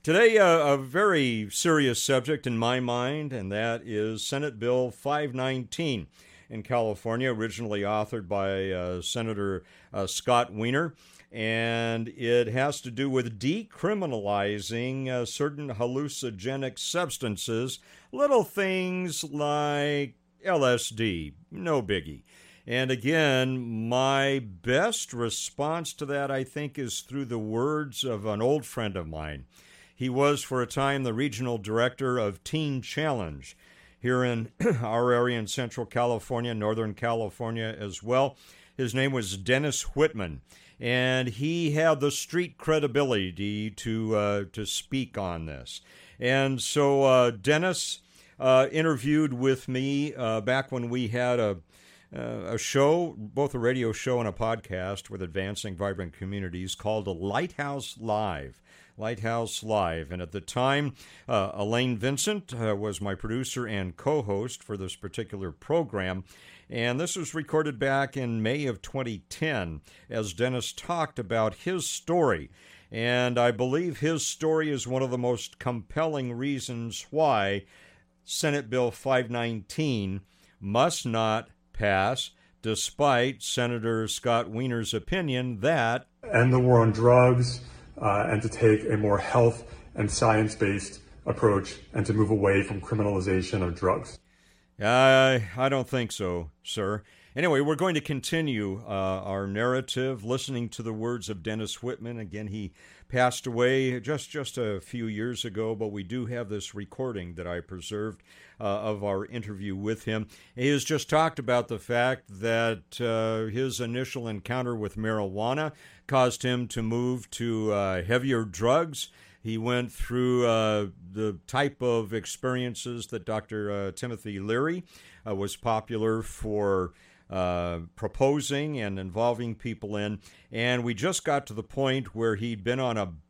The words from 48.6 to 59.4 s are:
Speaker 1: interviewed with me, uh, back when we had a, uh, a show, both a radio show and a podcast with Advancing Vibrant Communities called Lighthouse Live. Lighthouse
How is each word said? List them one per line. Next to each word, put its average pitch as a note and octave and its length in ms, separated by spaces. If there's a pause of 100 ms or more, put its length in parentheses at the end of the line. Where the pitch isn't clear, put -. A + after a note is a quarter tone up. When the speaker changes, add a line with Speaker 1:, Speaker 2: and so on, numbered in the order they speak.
Speaker 1:
interviewed D3+ 600
with C3 360
me, C#3 460
uh, A2+ 280
back C3 280
when A#2+ 200
we B2 180
had B2 320
a, G2+ 200 (560)
uh, A2+ 380
a A2+ 40
show, D#3 600
both C3 360
a C3 40
radio A#2+ 340
show B2+ 260
and A#2 80
a G2+ 60
podcast G2 800
with G2+ 100
Advancing F#2+ 560
Vibrant F#2 380
Communities F#2 600
called G#2+ 320
Lighthouse B2+ 920
Live. G#2 600 (340)
Lighthouse A2+ 640